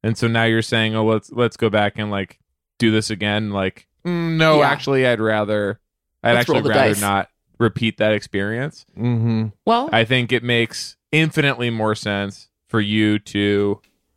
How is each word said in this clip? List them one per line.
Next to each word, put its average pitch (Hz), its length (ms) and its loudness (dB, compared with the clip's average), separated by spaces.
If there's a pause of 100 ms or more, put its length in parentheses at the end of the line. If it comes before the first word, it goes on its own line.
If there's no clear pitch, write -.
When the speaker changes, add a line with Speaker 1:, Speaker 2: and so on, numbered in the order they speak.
Speaker 1:
And 113 160 -2
so 120 100 0
now 113 160 2
you're 113 180 2
saying, 110 320 0
"Oh, 110 120 0
let's, 110 240 0
let's 117 260 -2
go 113 140 0
back 104 260 0
and, 107 140 -6
like, 98 280 -6 (400)
do 113 140 4
this 110 160 0
again." 104 420 -2
Like, 95 380 -6 (160)
mm, 170 320 -4
no, 160 240 4
Speaker 2:
Yeah. 143 80 4
Speaker 1:
actually, 135 380 0
I'd 117 140 0
rather, 104 600 -2 (420)
I'd 117 120 2
Speaker 2:
Let's 120 160 0
roll 139 80 2
Speaker 1:
actually 113 140 0
Speaker 2:
the - 60 2
Speaker 1:
rather 127 160 4
Speaker 2:
dice. 101 60 -4
Speaker 1:
not 101 300 -2 (300)
repeat 113 380 0
that 107 140 2
experience. 107 760 -4 (120)
Speaker 3:
Mm-hmm. 113 500 0 (160)
Speaker 2:
Well, 240 280 0
Speaker 1:
I 113 120 2
think 123 280 0
it 120 100 0
makes 117 540 -4 (160)
infinitely 139 580 0
more 110 240 -2
sense 101 540 -6 (180)
for 113 140 0
you 107 400 2
to 101 600 0 (360)